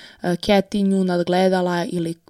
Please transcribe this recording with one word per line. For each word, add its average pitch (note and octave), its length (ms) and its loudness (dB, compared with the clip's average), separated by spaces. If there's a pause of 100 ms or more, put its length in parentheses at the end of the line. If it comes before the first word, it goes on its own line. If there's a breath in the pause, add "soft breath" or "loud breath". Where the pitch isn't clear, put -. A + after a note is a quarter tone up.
(280 loud breath)
Kathy G3 600 0
nju F#3+ 160 2
nadgledala F3+ 840 0
ili E3 300 -6 (140)